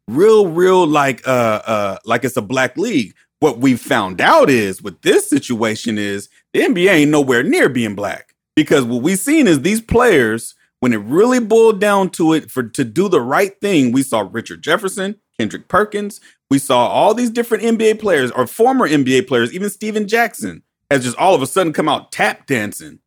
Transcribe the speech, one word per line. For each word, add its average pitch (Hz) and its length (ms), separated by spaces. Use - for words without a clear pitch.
real, 202 400
real, 180 380
like, 143 420
uh, 117 380
uh, 104 400
like 117 180
it's 123 140
a 110 40
black 131 360
league. 160 340
What 135 180
we 127 180
found 101 460
out 269 260
is, 107 320
with 98 220
this 311 260
situation 110 680
is, 101 320
the 202 80
N 302 100
B 180 160
A 202 40
ain't 147 180
nowhere 131 320
near 254 260
being 117 260
black. 98 400
Because 151 280
what 117 180
we've 185 160
seen 294 280
is 156 140
these 208 220
players, 147 720
when 123 140
it 107 60
really 196 380
boiled 226 420
down 202 300
to 160 220
it, 143 180
for, 131 120
to 117 200
do 151 280
the 160 100
right 156 400
thing, 151 320
we 135 100
saw 107 300
Richard 101 300
Jefferson, 190 540
Kendrick - 300
Perkins, 208 500
we 139 80
saw 123 300
all 147 240
these 240 160
different 226 340
N 233 140
B 220 140
A 220 40
players, 165 360
or 123 160
former 247 400
N 143 180
B 131 140
A 123 40
players, 123 300
even 196 160
Steven 214 400
Jackson, 214 540
has 135 140
just 120 140
all 180 160
of 139 80
a 131 40
sudden 175 280
come 156 120
out 135 240
tap - 360
dancing. 98 600